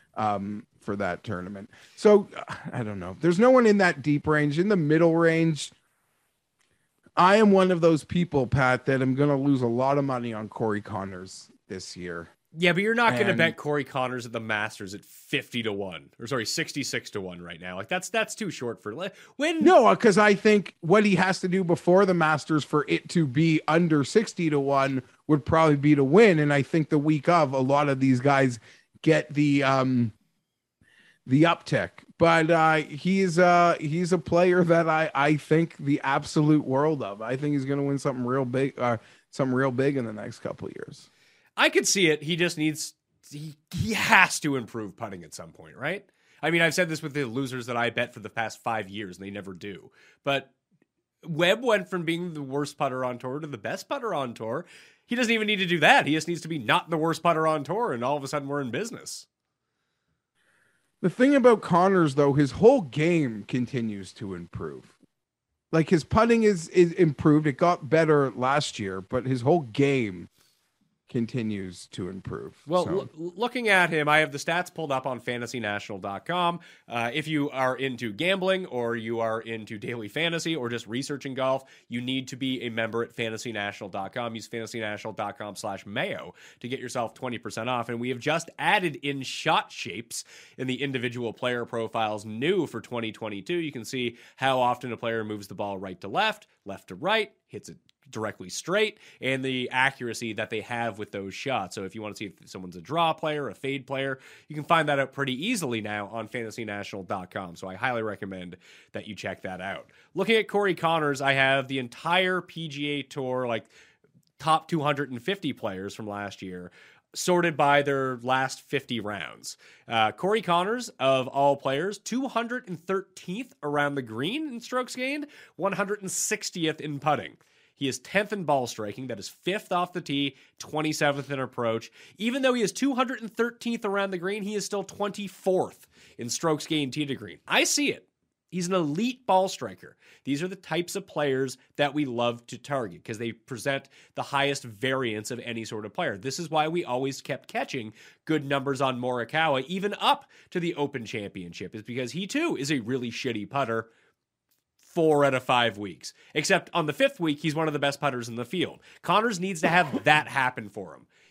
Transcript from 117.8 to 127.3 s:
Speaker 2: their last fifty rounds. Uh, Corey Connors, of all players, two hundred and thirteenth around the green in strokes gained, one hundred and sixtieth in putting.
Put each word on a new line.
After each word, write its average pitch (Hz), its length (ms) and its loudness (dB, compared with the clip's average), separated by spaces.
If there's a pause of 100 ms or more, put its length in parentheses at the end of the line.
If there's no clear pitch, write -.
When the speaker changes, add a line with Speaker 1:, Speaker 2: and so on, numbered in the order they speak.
Speaker 2:
their 135 400 -2
last 131 400 -2
fifty 127 380 -4
rounds. 78 580 -10 (280)
Uh, 110 260 2
Corey 208 280 0
Connors, 190 480 0 (100)
of 131 300 2
all 143 280 2
players, 156 420 -4
two 254 300 -4
hundred 240 400 -6
and 180 140 -10
thirteenth 190 800 -6
around 143 340 0
the 135 60 -4
green 160 460 -6
in 233 140 -10
strokes 254 340 -6
gained, 285 300 -6 (300)
one 190 160 -2
hundred 196 280 -4
and 185 100 -10
sixtieth 165 720 -4
in 147 200 -8
putting. 120 360 -2 (380)